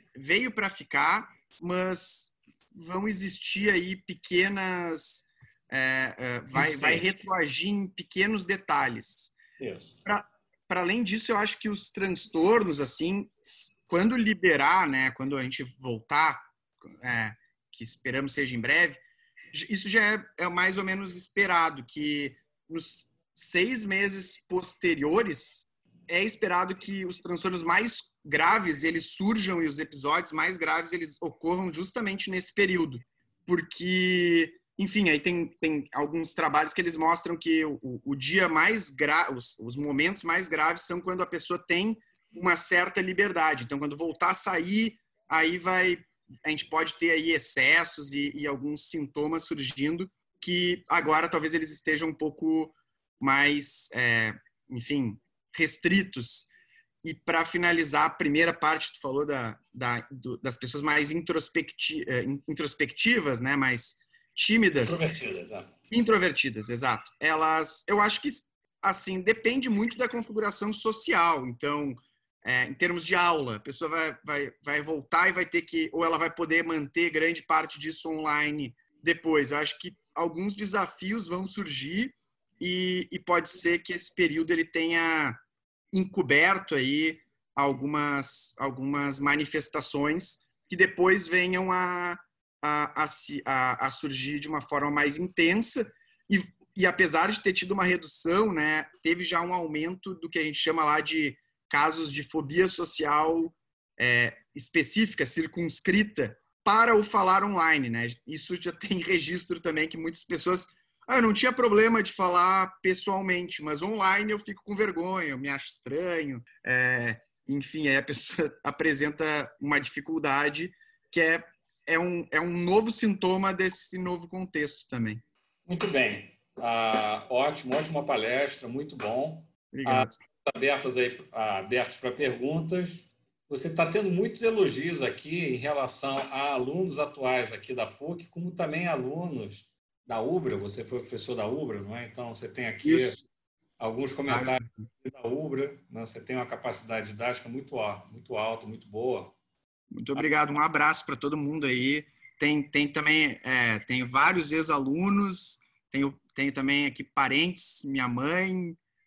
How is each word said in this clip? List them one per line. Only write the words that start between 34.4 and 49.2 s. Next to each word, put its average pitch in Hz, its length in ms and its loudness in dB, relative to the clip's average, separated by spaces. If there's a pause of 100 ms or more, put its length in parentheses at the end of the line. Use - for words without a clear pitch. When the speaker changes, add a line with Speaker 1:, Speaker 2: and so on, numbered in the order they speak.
Speaker 1:
enfim, 190 300 2
aí 151 100 4
tem, 170 280 0 (120)
tem 151 340 0
alguns 147 400 -4
trabalhos 156 400 2
que 190 80 -2
eles 170 140 -2
mostram 165 420 0
que 160 280 2
o, 127 380 -8
o 139 120 -4
dia 165 320 2
mais 175 420 2
gra-, 147 420 0
os, 123 280 -8
os 120 160 -10
momentos 147 480 0
mais 170 240 -2
graves 160 360 0
são 175 180 -4
quando 185 200 -4
a 175 60 -2
pessoa 175 320 -4
tem 202 380 0 (340)
uma 175 240 2
certa 180 460 2
liberdade. 170 600 2
Então, 139 160 -4
quando 147 180 -6
voltar 165 320 0
a 190 60 2
sair, 202 600 0 (320)
aí 165 280 4
vai, 180 460 2 (400)
a 156 60 -4
gente 151 180 -2
pode 160 320 -2
ter 170 120 4
aí 165 200 2
excessos 147 840 2
e, 143 220 -2
e 147 120 -4
alguns 143 420 -6
sintomas 151 540 -4